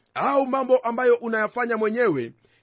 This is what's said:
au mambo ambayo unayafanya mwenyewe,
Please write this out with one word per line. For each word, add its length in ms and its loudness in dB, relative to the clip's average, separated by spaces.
au 320 2
mambo 320 2
ambayo 360 0
unayafanya 640 -2
mwenyewe, 560 0